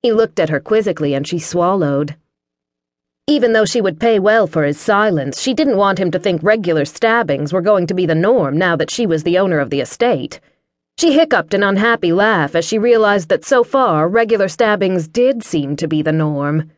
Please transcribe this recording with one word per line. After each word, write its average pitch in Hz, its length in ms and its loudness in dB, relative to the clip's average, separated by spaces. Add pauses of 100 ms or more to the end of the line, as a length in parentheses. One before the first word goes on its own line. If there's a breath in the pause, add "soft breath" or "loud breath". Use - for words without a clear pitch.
He 240 120 0
looked 220 260 0
at 160 120 0
her 147 100 -2
quizzically, 196 540 -2
and 139 120 -4
she 170 140 -6
swallowed. 156 720 -2 (1120)
Even 247 260 2
though 220 120 4
she 233 160 -2
would 185 180 -2
pay 226 220 2
well 214 260 2
for 156 180 -2
his 143 140 -2
silence, 196 640 -2
she 262 120 -2
didn't 277 240 0
want 196 220 2
him 180 140 -2
to 185 80 -2
think 175 220 -2
regular 180 420 0
stabbings 151 680 -2
were 185 80 0
going 185 280 2
to 190 60 -4
be 180 120 0
the 160 80 0
norm 170 420 2
now 170 200 0
that 156 140 -4
she 240 140 -4
was 160 200 -2
the 175 140 2
owner 185 200 0
of 139 120 -2
the 143 100 -2
estate. 160 600 -4 (580)
She 330 140 2
hiccuped 277 420 2
an 202 80 0
unhappy 202 500 0
laugh 185 420 0
as 170 100 0
she 220 140 -2
realized 208 500 2
that - 160 -2
so 247 180 2
far, 202 460 2
regular 208 400 0
stabbings 190 600 0
did 240 340 0
seem 143 340 -4
to 160 120 -4
be 156 140 0
the 156 100 0
norm. 151 640 -2